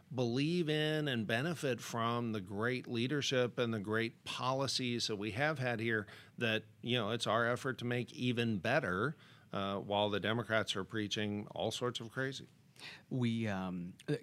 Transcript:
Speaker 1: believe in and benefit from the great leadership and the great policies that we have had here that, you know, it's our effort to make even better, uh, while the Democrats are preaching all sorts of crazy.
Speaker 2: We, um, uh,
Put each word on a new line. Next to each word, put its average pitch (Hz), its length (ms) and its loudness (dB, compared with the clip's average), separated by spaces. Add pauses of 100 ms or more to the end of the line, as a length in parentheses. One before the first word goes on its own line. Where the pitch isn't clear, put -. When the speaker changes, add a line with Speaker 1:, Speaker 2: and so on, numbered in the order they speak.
(140)
Speaker 1:
believe 143 540 2
in 151 400 2
and 117 180 0
benefit 123 540 0
from 117 520 0
the 107 80 -2
great 110 460 -2
leadership 123 720 0
and 120 140 2
the 110 60 0
great 110 460 0
policies 127 800 0
that 110 100 0
we 104 140 -2
have 147 280 0
had 120 220 0
here 110 260 0 (300)
that, 110 280 2 (180)
you 123 160 2
know, 104 120 0
it's 117 160 0
our 117 240 4
effort 123 280 -2
to 123 80 -6
make 120 260 -2
even 120 460 2
better, 117 580 2 (380)
uh, 98 220 -2
while 101 340 2
the 101 100 0
Democrats 110 560 2
are 95 80 -2
preaching 104 720 -2
all 98 160 0
sorts 123 280 -2
of 113 140 -10
crazy. 135 340 -6 (640)
Speaker 2:
We, 113 380 0
um, 92 440 -4 (160)
uh, 147 140 2